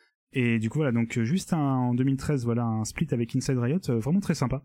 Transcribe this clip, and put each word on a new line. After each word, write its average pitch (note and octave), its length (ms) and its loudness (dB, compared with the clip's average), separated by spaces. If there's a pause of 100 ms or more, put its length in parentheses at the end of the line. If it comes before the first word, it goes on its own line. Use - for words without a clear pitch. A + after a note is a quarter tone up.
(320)
Et A#2+ 260 2
du A2 100 0
coup, D3 100 -2
voilà, D3 140 2
donc, A#2 240 0
euh, A#2 80 2
juste E3 300 0
un, E3 40 0
en B2+ 360 2
deux B2 100 0
mille C3+ 120 2
treize, C3+ 280 -2
voilà, A#2 200 0
un A2 200 -2
split - 280 -4
avec A#2+ 220 -2
Inside C3 220 0
Riot, B2 220 0 (100)
euh, A#2 120 0
vraiment D3 200 0
très E3+ 140 -2
sympa. B2+ 300 -2